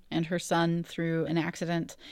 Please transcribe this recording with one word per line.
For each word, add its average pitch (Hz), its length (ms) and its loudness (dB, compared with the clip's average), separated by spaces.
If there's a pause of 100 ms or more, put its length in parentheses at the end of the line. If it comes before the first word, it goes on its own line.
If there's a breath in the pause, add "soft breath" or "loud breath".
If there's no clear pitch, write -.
and 165 160 0
her 175 140 0
son 170 440 2
through 165 420 0
an 160 120 0
accident, 170 580 -2 (160 loud breath)